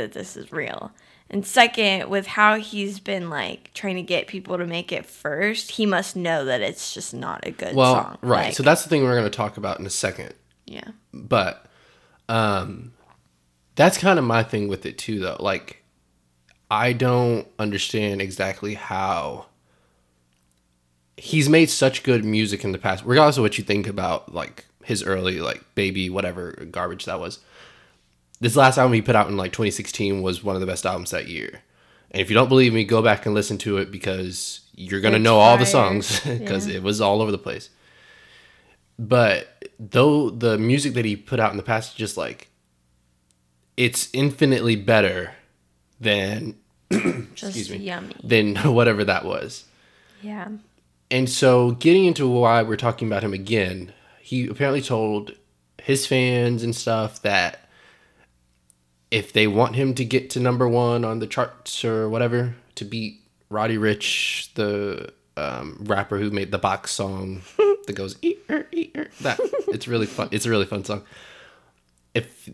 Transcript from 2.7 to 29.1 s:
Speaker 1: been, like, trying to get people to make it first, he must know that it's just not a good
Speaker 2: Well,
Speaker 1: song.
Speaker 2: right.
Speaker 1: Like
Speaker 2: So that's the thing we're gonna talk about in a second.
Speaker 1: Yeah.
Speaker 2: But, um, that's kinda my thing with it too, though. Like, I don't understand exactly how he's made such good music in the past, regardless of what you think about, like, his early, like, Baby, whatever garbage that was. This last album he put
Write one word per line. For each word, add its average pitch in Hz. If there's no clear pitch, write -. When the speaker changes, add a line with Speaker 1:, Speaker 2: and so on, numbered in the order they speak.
Speaker 1:
been, 185
like, 139
trying 190
to 185
get 175
people 185
to 175
make 170
it -
first, 196
he 226
must 190
know 165
that 127
it's -
just -
not -
a -
good -
Speaker 2:
Well, 127
Speaker 1:
song. -
Speaker 2:
right. 123
Speaker 1:
Like 110
Speaker 2:
So 139
that's 156
the -
thing 147
we're 123
gonna 110
talk 104
about 101
in 92
a 98
second. -
Speaker 1:
Yeah. -
Speaker 2:
But, -
um, 104
that's 170
kinda 180
my 117
thing 104
with 95
it -
too, 107
though. 90
Like, -
I 113
don't 123
understand 104
exactly 98
how 95
he's 147
made 160
such -
good 120
music 107
in 101
the 95
past, 92
regardless 143
of 123
what 107
you 101
think 101
about, 92
like, -
his 104
early, 92
like, 69
Baby, 95
whatever 90
garbage 90
that 87
was. 85
This 117
last 135
album 131
he 110
put 120